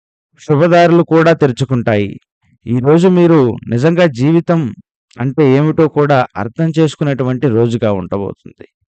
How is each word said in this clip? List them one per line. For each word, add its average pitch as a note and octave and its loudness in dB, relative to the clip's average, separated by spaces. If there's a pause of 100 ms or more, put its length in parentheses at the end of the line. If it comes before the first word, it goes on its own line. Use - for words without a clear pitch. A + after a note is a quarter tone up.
(420)
శుభదారులు E3+ 2
కూడా D#3+ 2
తెరుచుకుంటాయి. A#2+ -2 (560)
ఈరోజు C#3+ 2
మీరు F3 4 (280)
నిజంగా E3 0
జీవితం E3 0 (580)
అంటే C3+ -2
ఏమిటో D#3 2
కూడా C#3+ 0 (200)
అర్థం A2+ -6
చేసుకునేటువంటి C#3 -2
రోజుగా A#2 0
ఉండబోతుంది. G2 -8 (240)